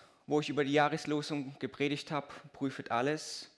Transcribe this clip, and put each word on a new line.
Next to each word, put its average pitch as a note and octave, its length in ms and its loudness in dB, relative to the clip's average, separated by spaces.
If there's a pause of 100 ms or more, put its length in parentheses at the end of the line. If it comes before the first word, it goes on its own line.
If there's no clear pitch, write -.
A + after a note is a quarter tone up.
(260)
wo D3 140 4
ich D3+ 80 0
über C#3+ 160 2
die C3+ 80 0
Jahreslosung D3 880 2
gepredigt C#3+ 500 -2
habe, C#3+ 160 -2 (260)
prüfet - 380 -4
alles C#3 680 0